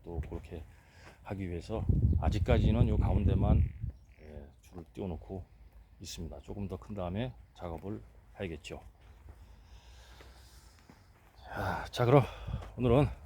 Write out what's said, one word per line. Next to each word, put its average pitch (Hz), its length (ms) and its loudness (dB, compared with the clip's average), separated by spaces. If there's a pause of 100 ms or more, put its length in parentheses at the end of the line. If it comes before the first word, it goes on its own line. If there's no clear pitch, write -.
또 85 260 -8
그렇게 85 340 -10 (600)
하기 95 260 -6
위해서 87 360 -4 (340)
아직까지는 107 720 4
요 107 80 2
가운데만, 98 640 4 (580)
예, 76 260 -14 (140)
줄을 90 220 -16 (100)
띄워놓고 92 520 -6 (540)
있습니다. 80 420 -12
조금 101 260 -8
더 90 100 -8
큰 - 180 -12
다음에 98 380 -4 (220)
작업을 90 460 -10 (380)
해야겠죠. 82 420 -10 (2500)
자, 92 480 -4
자, 123 140 0
그럼 127 180 8 (540)
오늘은 123 300 4 (180)